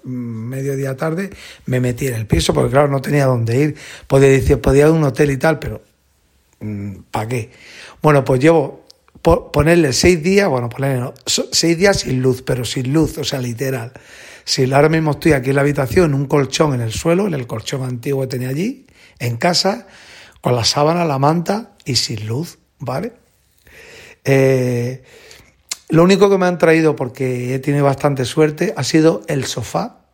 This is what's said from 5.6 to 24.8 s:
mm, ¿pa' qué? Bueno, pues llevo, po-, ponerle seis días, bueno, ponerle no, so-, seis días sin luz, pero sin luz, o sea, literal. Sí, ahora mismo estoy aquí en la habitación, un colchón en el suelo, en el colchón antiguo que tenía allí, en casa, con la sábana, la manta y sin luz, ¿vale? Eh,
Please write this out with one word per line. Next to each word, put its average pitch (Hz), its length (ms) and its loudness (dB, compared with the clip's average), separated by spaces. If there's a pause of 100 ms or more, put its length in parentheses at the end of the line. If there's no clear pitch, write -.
mm, 101 320 -8 (180)
¿pa' 107 160 -6
qué? 120 260 -8 (500)
Bueno, 147 200 4
pues 131 180 0
llevo, 156 460 2 (400)
po-, - 240 2
ponerle 151 420 2
seis 175 300 2
días, 196 260 2
bueno, 123 200 -2
ponerle 131 320 -4
no, - 140 -8 (120)
so-, - 240 -4
seis 165 260 0
días 196 220 2
sin 127 240 -4
luz, 127 200 0
pero 123 220 -4
sin 127 280 -4
luz, 156 260 0
o 143 60 -6
sea, 135 160 -6
literal. 123 520 -6 (560)
Sí, 131 240 0
ahora 143 160 6
mismo 160 220 0
estoy 147 220 2
aquí 135 180 0
en 139 60 0
la 143 60 2
habitación, 147 520 2
un 139 120 -2
colchón 147 460 0
en 120 80 -2
el 113 120 -4
suelo, 175 340 0
en 175 80 -4
el 127 140 -8
colchón 123 340 -8
antiguo 127 380 -6
que 131 80 -4
tenía 127 200 -6
allí, 180 380 -6 (320)
en 120 200 -6
casa, 185 500 -2 (520)
con 123 140 0
la 120 80 0
sábana, 160 420 0
la 143 140 -2
manta 170 540 0 (120)
y 123 120 -4
sin 110 320 -4
luz, 135 320 -8 (180)
¿vale? 143 360 -8 (1080)
Eh, 127 800 0 (880)